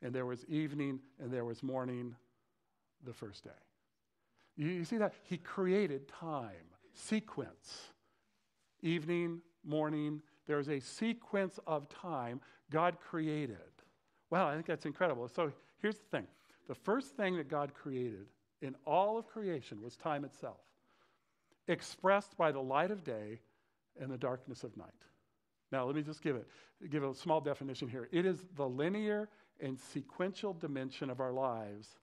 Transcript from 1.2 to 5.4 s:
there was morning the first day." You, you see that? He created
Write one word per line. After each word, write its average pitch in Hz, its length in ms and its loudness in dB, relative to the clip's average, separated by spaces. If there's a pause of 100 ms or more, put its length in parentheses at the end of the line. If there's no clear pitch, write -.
there 123 140 0
was 117 180 -6
morning 123 520 -2 (880)
the 123 100 -10
first 101 300 -12
day." - 80 -14 (1040)
You, 151 120 -2
you 180 160 -2
see 233 140 0
that? 208 160 4 (100)
He 180 140 -4
created 185 680 2